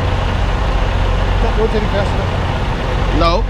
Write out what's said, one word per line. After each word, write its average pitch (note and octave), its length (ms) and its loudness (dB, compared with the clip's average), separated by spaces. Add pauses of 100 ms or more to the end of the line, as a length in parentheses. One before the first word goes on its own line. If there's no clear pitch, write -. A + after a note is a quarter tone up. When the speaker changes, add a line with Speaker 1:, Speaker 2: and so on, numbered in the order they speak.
(1600)
Speaker 1:
Rotating A3 320 0
fast G3+ 220 0
enough. - 1080 -2
Speaker 2:
No. E3+ 300 2